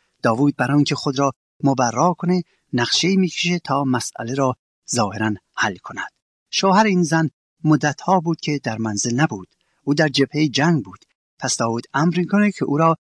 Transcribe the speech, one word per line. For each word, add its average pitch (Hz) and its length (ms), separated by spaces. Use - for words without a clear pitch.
داوود 127 340
برای 135 220
آنکه 147 160
خود 135 240
را 139 140
مبرا 131 560
کنه، 175 240
نقشه‌ای 143 440
می‌کشه 175 420
تا 139 260
مسئله 123 500
را 135 200
ظاهراً 107 400
حل 104 200
کند. - 340
شوهر 190 340
این 185 180
زن 160 280
مدت‌ها 156 560
بود 160 200
که 147 180
در 110 200
منزل 110 360
نبود. 123 340
او 139 120
در 156 140
جبهه 139 400
جنگ 135 360
بود. 95 200
پس 131 180
داوود 117 380
امر 156 220
می‌کنه 202 360
که - 120
او 143 120
را 160 200